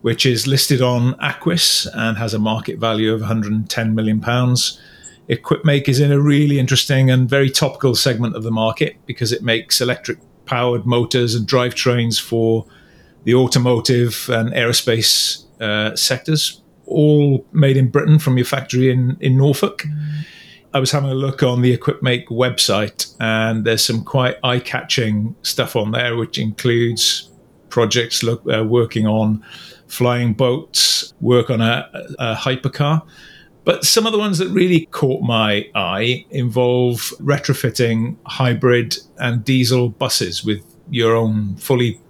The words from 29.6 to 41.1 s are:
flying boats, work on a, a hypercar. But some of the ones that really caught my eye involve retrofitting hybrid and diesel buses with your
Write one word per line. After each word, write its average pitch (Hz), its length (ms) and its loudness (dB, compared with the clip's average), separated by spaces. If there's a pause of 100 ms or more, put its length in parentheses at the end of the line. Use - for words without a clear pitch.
flying 120 460 0
boats, - 880 -2
work 120 260 2
on 117 140 0
a, 117 260 -2 (300)
a 117 160 -4
hypercar. 143 680 -2 (640)
But - 220 0
some 226 180 2
of 220 80 0
the 214 60 0
ones 208 180 0
that 180 120 -2
really 175 420 4
caught - 320 -2
my 110 520 0
eye 107 540 -2
involve 123 880 0
retrofitting 123 1080 -2
hybrid 123 720 0 (180)
and 120 260 -2
diesel 123 460 2
buses 107 560 -4
with 107 180 -4 (280)
your 113 260 2